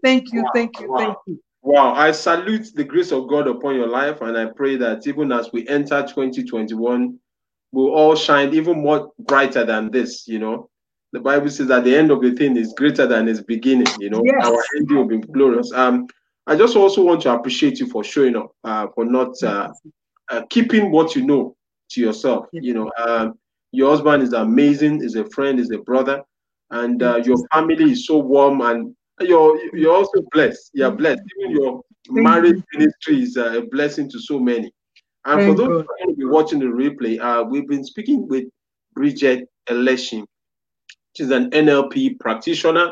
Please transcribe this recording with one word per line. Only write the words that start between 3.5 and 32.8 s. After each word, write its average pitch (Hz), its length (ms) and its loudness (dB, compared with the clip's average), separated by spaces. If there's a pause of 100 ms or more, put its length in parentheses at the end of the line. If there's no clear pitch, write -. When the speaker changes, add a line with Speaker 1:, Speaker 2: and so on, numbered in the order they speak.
Speaker 2:
your 120 120 -2
life, 139 340 -4
and 117 160 -6
I 113 100 -4
pray 135 280 -4
that 117 320 -4
even 139 240 -4
as 117 200 -4
we 117 160 -6
enter 143 380 -2
twenty 131 380 -6
twenty-one, 120 720 -4 (540)
we'll 131 180 0
all 156 240 6
shine 143 400 2
even 160 280 0
more 151 380 0
brighter 135 440 0
than 110 260 -2
this, - 380 -4
you 110 100 -8
know. 110 320 -8 (420)
The 123 100 -12
Bible 143 280 0
says 139 180 -6
that 123 180 4
the 127 100 6
end 151 160 6
of 123 100 2
the 123 140 2
thing 135 220 0
is 110 160 -4
greater 135 340 2
than 113 220 2
its 110 100 -4
beginning, 120 580 0
you 101 120 -8
know. 110 160 -2
Speaker 1:
Yes. 135 180 2
Speaker 2:
Our 117 180 2 (140)
ending 147 220 0
will 123 80 2
be 110 140 -2
glorious. 123 520 0
Um, 123 360 0 (380)
I 160 120 2
just 233 180 4
also 196 280 4
want 170 180 2
to 156 120 2
appreciate 135 460 -2
you 123 80 -4
for 107 160 -8
showing 127 320 0
up, - 160 -6 (140)
uh, 107 280 -6
for 117 120 -4
not, 123 360 -2
uh, 101 280 -4 (600)
uh, - 200 -6
keeping 220 420 0
what 160 240 2
you 131 100 0
know 139 300 0 (360)
to 123 100 -4
yourself. 113 500 -2
Speaker 1:
Yes. 160 140 -12
Speaker 2:
You 120 80 -4
know, 110 240 -6
um, 117 420 -4 (320)
your 135 200 2
husband 147 320 4
is 120 100 -2
amazing, 143 680 2
is 113 140 -8
a 107 140 -4
friend, 139 280 -2
is 113 140 -2
a 107 60 -6
brother, 131 440 -2 (500)
and, 120 300 -4
uh, 123 160 2
Speaker 1:
Yes. 120 100 -2
Speaker 2:
your 123 100 4 (160)
family 160 400 2
is - 120 -6
so 156 120 2
warm 139 440 4
and 117 320 -2 (280)
you're, 160 540 4
you're 160 200 4
also 196 260 2 (100)
blessed. 147 420 0
You're 131 180 0
blessed. 123 300 -2 (180)
Even 190 120 -6
your 139 300 -2 (260)
Speaker 1:
Thank 240 120 0
Speaker 2:
marriage 175 360 6 (180)
Speaker 1:
you. 147 60 -10
Speaker 2:
ministry 151 440 0